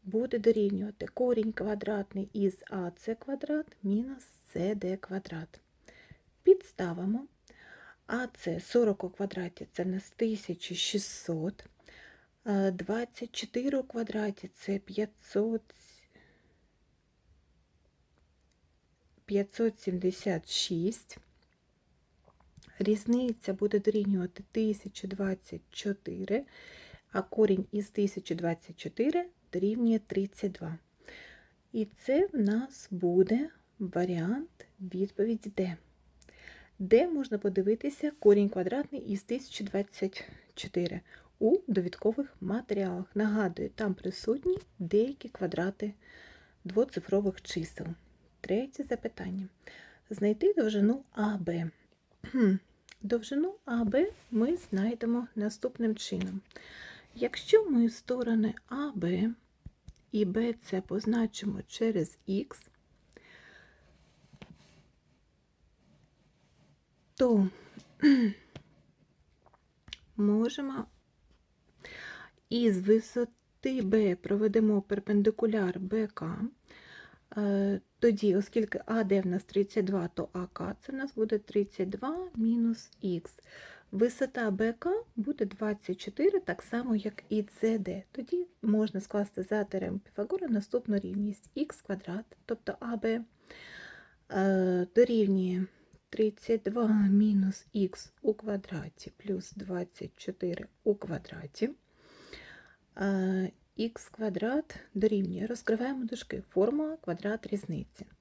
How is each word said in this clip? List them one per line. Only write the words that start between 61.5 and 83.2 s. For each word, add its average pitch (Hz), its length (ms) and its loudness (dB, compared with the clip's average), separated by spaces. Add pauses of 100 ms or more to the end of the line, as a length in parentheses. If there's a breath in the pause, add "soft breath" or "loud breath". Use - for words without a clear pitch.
через 214 580 -2
ікс, - 420 -4 (4000 loud breath)
то 220 340 6 (540 loud breath)
<clears throat> 262 260 8 (1900 loud breath)
можемо 226 720 0 (1600 loud breath)
із 233 300 4
висоти 233 1040 0
Б 196 340 4
проведемо 208 640 4
перпендикуляр 208 1000 2
Б 208 260 -2
К. 175 320 -8 (1000 loud breath)
Е, 202 440 2 (180)
тоді, 208 380 6
оскільки 202 500 0
А 226 180 0
Д 196 160 4
в 185 60 -2
нас 185 180 0
тридцять 202 400 0
два, 185 240 0
то - 240 -6
А 180 140 -6
К — 180 300 -8 (100)
це 269 60 -10
в - 20 -8
нас 269 200 -8
буде 220 240 0
тридцять 202 500 -2
два 302 460 -6
мінус 226 560 0 (100)
ікс. 175 380 -4 (520 loud breath)